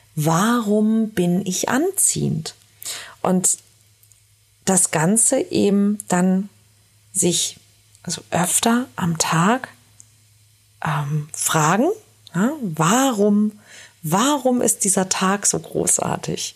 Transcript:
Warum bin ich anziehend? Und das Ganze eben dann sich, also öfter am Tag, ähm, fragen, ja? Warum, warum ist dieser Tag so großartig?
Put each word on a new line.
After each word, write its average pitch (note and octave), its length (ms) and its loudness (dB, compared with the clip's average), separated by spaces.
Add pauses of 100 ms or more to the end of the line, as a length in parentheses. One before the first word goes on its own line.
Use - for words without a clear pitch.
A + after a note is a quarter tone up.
(140)
Warum G#3+ 960 2
bin F3 360 0
ich F3+ 220 -2
anziehend? D#3+ 840 -2 (680)
Und F#3 360 0 (1080)
das - 280 2
Ganze G3+ 480 2
eben G3+ 640 2
dann F#3 420 2 (640)
sich, - 460 -2 (460)
also - 260 -10
öfter A#3 640 0
am E3+ 240 -2
Tag, E3+ 500 0 (1160)
ähm, D3+ 480 -4
fragen, F3+ 580 2 (440)
ja? G#3+ 180 0 (100)
Warum, G#3 960 2 (440)
warum B3 580 0
ist - 240 -2
dieser F#3+ 240 0
Tag G3 380 -2
so - 120 0
großartig? - 960 -4